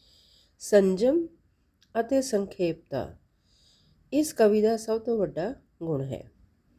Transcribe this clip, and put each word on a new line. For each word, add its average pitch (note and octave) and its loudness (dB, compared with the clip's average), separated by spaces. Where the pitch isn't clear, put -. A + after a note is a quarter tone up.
ਸੰਜਮ G#3 4
ਅਤੇ C4 0
ਸੰਖੇਪਤਾ F3 -4
ਇਸ D4 -2
ਕਵੀ G#3+ 4
ਦਾ A3+ 2
ਸਭ A3 -4
ਤੋਂ A3+ -2
ਵੱਡਾ F3 -4
ਗੁਣ D#3+ -4
ਹੈ। C3 -10